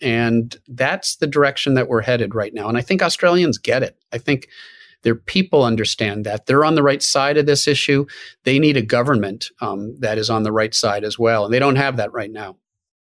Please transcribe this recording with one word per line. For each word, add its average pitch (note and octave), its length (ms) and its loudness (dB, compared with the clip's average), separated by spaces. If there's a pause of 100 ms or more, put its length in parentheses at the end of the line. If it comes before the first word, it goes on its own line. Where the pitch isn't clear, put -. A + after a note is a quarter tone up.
And A#2 540 0 (120)
that's C3 480 -4
the D#3 120 -2
direction C#3+ 460 2
that B2+ 140 2
we're A#2 140 0
headed A#2 340 0
right G#2 180 -2
now. G#2+ 160 -4
And A#2 80 0
I B2+ 40 -2
think F#3+ 200 0
Australians F3 560 2
get B2 240 -2
it. - 160 -6 (160)
I A#2+ 60 -6
think - 300 -2 (540)
their A#2 120 2
people F3 480 0
understand G#2+ 640 -2
that. G#2+ 220 -8
They're C#3+ 180 4
on D#3+ 100 2
the C#3+ 80 4
right C#3+ 200 2
side C#3+ 340 0
of D3 80 4
this D3 220 2
issue. C#3 380 2 (380)
They C3+ 160 2
need D3 180 4
a B2 40 2
government, A#2 720 -2 (100)
um, G#2 380 -8
that A2 180 -2
is A2 120 -2
on A2+ 140 0
the G#2+ 80 -2
right A2 220 -2
side G#2 300 -2
as G#2+ 140 -6
well. A2+ 280 2
And A2 80 -2
they B2+ 60 2
don't C3+ 180 2
have C3+ 200 0
that G#2+ 140 -4
right A2 200 -8
now. G#2 260 -14 (540)